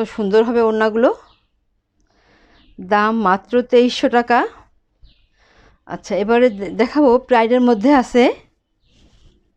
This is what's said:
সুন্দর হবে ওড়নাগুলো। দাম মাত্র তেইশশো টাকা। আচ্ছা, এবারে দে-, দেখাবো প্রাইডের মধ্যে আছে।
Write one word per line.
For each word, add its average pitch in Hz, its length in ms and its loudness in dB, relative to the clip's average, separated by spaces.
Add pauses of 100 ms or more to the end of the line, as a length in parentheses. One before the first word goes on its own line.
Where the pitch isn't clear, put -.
(160)
সুন্দর 214 280 0
হবে 233 180 -2
ওড়নাগুলো। 220 480 0 (1700)
দাম 208 340 -2 (140)
মাত্র 190 340 -2
তেইশশো 247 480 0
টাকা। 240 300 0 (1500)
আচ্ছা, - 280 -10
এবারে 233 340 0
দে-, 196 300 -8
দেখাবো 269 300 2 (180)
প্রাইডের 240 340 2
মধ্যে 247 320 2
আছে। 247 300 2 (1300)